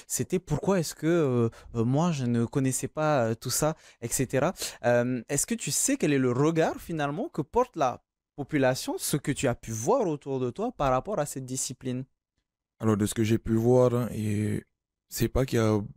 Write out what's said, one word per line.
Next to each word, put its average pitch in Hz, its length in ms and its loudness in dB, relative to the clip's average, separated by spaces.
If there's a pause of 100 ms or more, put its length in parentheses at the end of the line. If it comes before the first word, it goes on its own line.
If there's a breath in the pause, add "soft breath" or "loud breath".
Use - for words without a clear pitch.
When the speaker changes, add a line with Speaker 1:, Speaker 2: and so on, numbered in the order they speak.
Speaker 1:
C'était - 320 -2
pourquoi 185 400 0
est-ce - 160 -4
que, - 100 -8
euh, 135 440 2 (260 loud breath)
euh, 113 100 0
moi, 147 260 2
je 135 140 -2
ne 117 200 2
connaissais 131 420 -2
pas, 151 380 0
euh, 113 100 0
tout - 140 -10
ça, 156 260 0 (260 soft breath)
et 120 60 -8
cetera. 135 460 0 (320 loud breath)
Euh, 120 440 2
est-ce 143 160 0
que - 80 -4
tu 226 160 -6
sais 269 280 0
quel 160 160 0
est 139 40 4
le 127 140 2
regard, 160 480 2
finalement, 156 500 -6
que - 120 -6
porte - 340 0
la 127 280 -2 (320)
population, 135 640 0
ce - 200 -2
que 147 140 -4
tu 135 160 -2
as 120 80 0
pu - 160 -12
voir 175 360 0
autour 139 320 -4
de 127 100 -2
toi 214 220 -6
par 135 200 0
rapport 143 280 -2
à 147 60 0
cette 135 200 -10
discipline ? 127 580 -6 (760)
Speaker 2:
Alors, 110 180 4
de 104 80 2
ce - 80 -2
que 113 100 0
j'ai 110 140 2
pu 113 160 -2
voir, 120 400 4
hein, 120 200 -2
et 107 500 -2 (460)
c'est - 200 -2
pas 127 160 0
qu'il 120 140 0
y - 20 4
a 107 200 2 (160)